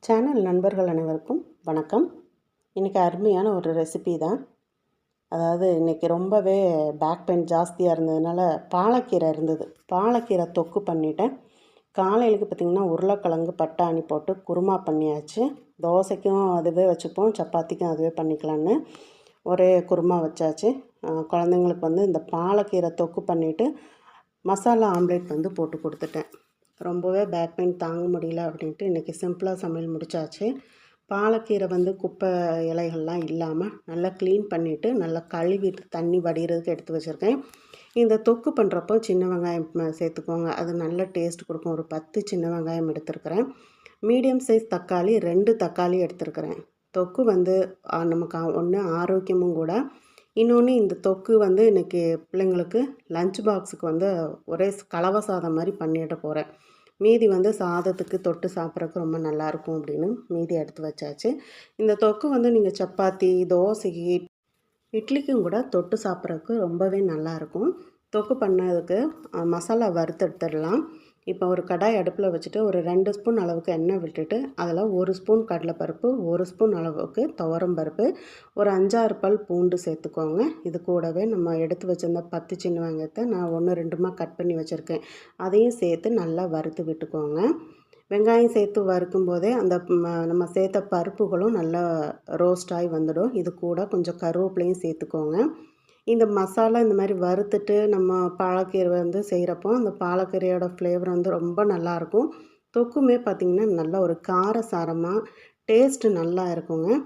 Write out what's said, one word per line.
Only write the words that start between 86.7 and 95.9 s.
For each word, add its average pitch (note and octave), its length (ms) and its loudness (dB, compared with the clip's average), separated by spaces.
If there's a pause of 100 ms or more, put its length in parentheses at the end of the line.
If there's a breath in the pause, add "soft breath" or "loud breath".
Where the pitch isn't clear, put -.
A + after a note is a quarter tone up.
விட்டுக்கோங்க. D#3 540 -4 (720 loud breath)
வெங்காயம் A#3 440 4
சேர்த்து G#3 300 2
வறுக்கும் F#3 420 2
போதே F3 260 0
அந்த F#3+ 220 2 (180)
ம-, E3+ 340 0
நம்ம F3 200 2
சேர்த்த F#3+ 380 0
பருப்புகளும் F#3+ 680 0
நல்லா E3+ 300 0 (540)
ரோஸ்ட் F3+ 360 0
ஆகி F3 160 -2
வந்துடும். E3 460 0
இது F3 200 -2
கூட F3 320 -2
கொஞ்சம் F3 340 -2
கருவேப்பிலையும் F3+ 600 0
சேர்த்துக்கோங்க. D#3+ 560 -4 (720 loud breath)